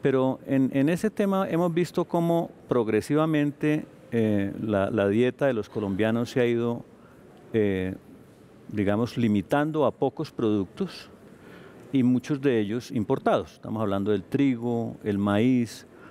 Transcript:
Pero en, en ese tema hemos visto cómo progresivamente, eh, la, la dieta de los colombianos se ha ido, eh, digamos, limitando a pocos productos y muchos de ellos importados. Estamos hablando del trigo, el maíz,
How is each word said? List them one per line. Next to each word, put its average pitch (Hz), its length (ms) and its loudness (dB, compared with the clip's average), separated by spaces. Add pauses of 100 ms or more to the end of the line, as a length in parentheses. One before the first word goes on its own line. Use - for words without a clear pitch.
Pero 131 420 2
en, 135 300 0
en 139 140 2
ese 180 220 0
tema 196 380 0
hemos 170 240 0
visto 170 320 0
cómo 170 460 0 (180)
progresivamente, 147 1160 0 (240)
eh, 107 500 0
la, 101 300 0
la 101 160 2
dieta 123 400 2
de 135 60 2
los 107 160 -4
colombianos 110 640 -2
se 135 100 0
ha 120 60 4
ido, 120 380 0 (680)
eh, 95 420 0 (800)
digamos, 104 440 0
limitando 139 720 0
a 104 60 2
pocos 143 400 -4
productos 107 760 -4 (840)
y 131 120 2
muchos 127 360 0
de 131 200 2
ellos 107 320 -4
importados. 135 640 0
Estamos 107 280 -6
hablando 101 300 0
del 98 100 0
trigo, 120 800 -2
el 101 160 -2
maíz, 110 720 2 (220)